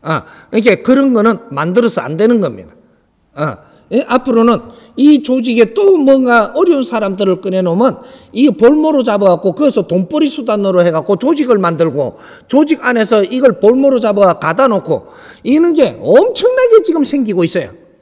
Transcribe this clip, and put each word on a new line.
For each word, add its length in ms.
아, 220
이렇게 300
그런 320
거는 260
만들어서 520
안 160
되는 220
겁니다. 340
아, 220
예, 160
앞으로는 540
이 280
조직에 500
또 240
뭔가 580
어려운 280
사람들을 580
꺼내놓으면 600
이 180
볼모로 520
잡아갖고 500
거기서 340
돈벌이 420
수단으로 540
해갖고 320
조직을 420
만들고 600
조직 380
안에서 380
이걸 360
볼모로 400
잡아 380
가다 300
놓고 400
이런 300
게 280
엄청나게 840
지금 200
생기고 400
있어요. 280